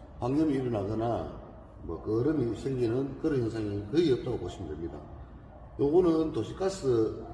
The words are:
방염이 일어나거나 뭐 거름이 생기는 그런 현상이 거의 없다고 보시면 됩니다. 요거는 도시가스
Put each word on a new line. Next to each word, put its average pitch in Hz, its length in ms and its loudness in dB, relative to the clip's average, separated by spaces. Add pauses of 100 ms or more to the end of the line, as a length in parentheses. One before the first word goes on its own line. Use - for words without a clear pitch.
(200)
방염이 139 340 2
일어나거나 110 840 0 (440)
뭐 82 200 -6
거름이 117 540 2
생기는 131 640 0
그런 143 220 2
현상이 104 480 -2
거의 156 220 6
없다고 117 260 -2
보시면 87 320 -6
됩니다. 76 280 -6 (840)
요거는 160 520 6
도시가스 117 1000 0